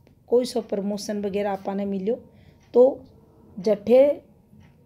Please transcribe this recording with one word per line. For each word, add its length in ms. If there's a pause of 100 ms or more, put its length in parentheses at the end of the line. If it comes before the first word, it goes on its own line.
(300)
कोई 140
सो 180
प्रमोशन 580
वगैरह 320
आपने 320
मिलो, 300 (600)
तो 260 (560)
जठे 680 (640)